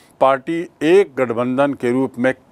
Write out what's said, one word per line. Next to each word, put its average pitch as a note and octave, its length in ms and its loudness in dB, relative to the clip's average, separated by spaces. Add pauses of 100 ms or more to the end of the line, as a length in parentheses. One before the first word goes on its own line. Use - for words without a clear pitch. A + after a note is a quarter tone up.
(200)
पार्टी C#3 480 0 (140)
एक E3 340 2
गठबंधन B2+ 580 -2
के B2 180 -2
रूप C3 260 -2
में B2+ 160 0 (180)